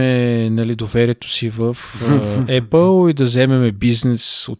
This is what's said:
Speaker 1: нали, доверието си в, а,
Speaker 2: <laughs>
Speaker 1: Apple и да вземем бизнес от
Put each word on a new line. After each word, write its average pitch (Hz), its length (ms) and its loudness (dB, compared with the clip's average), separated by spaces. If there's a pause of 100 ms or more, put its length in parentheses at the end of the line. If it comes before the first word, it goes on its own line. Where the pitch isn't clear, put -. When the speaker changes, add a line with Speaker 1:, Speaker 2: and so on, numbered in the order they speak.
(560)
Speaker 1:
нали, 117 200 -2
доверието 117 560 -2
си 117 180 -4
в, 113 280 -4 (240)
а, 117 40 -6
Speaker 2:
<laughs> 120 400 0
Speaker 1:
Apple 165 640 2
и 156 40 2
да 139 100 -2
вземем 127 480 2
бизнес 117 800 -2
от 113 100 -12